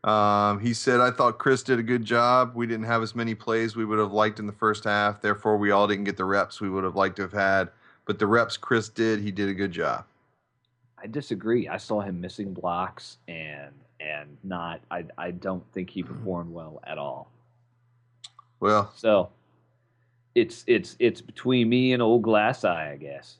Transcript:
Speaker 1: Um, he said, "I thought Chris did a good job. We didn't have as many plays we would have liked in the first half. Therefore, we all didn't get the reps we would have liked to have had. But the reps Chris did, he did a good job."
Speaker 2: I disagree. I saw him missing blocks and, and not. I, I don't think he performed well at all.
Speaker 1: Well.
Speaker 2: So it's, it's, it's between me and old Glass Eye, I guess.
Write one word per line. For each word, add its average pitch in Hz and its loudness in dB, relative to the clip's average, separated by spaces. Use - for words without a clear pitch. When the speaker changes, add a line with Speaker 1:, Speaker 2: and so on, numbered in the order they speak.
Speaker 1:
Um, 104 4
he 117 0
said, 123 4
"I 123 6
thought 120 2
Chris 131 2
did 123 2
a - -4
good 117 0
job. 120 4
We 120 -4
didn't 110 -4
have 117 0
as 113 -6
many 113 -2
plays 113 0
we 113 -2
would 107 0
have 101 2
liked 107 2
in 107 -8
the 104 -8
first 107 0
half. 104 2
Therefore, 107 2
we 101 2
all 101 6
didn't 101 -2
get 98 -4
the - -4
reps 95 0
we 101 -4
would 95 -2
have 90 -4
liked 98 0
to 104 -6
have 92 -6
had. 98 0
But 104 -4
the 104 2
reps 113 2
Chris 110 -2
did, 113 0
he 104 -4
did 98 -2
a 98 -2
good 92 -4
job." 78 -4
Speaker 2:
I 107 -16
disagree. 113 -2
I 85 -6
saw 107 -4
him 95 -6
missing 95 -10
blocks 90 -6
and, 76 -12
and 73 -10
not. 85 -8
I, 87 -6
I 90 -8
don't 90 -8
think 92 -8
he 92 -8
performed 90 -8
well 80 -14
at 78 -10
all. 69 -10
Speaker 1:
Well. 104 2
Speaker 2:
So 104 2
it's, - 0
it's, 113 0
it's 117 2
between 127 0
me 127 4
and 120 2
old 113 4
Glass 110 2
Eye, 82 0
I 71 -12
guess. 69 -16